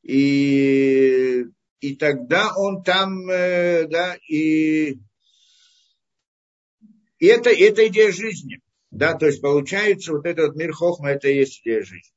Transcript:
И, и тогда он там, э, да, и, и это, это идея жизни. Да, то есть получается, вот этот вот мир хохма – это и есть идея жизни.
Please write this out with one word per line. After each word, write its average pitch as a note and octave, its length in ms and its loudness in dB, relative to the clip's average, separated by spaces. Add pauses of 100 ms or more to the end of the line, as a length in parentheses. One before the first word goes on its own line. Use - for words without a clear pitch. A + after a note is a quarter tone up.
И, C3+ 1400 2 (340)
и C#3 160 -8
тогда D3+ 600 -2
он G3 260 -4
там, F#3 480 -2
э, F3 560 0
да, E3+ 300 -4 (120)
и, D#3 720 0 (2250)
и E3+ 80 2
это, A#3 240 6
это G#3 360 4
идея G#3+ 240 2
жизни. F3+ 500 -10 (300)
Да, D#3 240 -2
то D#3+ 120 -2
есть C#3+ 140 0
получается, E3 720 -2
вот D3 140 -6
этот D#3+ 220 -2
вот C#3+ 80 -8
мир D#3+ 160 -6
хохма – D#3+ 380 -4
это C#3 180 -2
и C#3 80 2
есть C3+ 240 -2
идея A2 240 -2
жизни. F#2 320 -20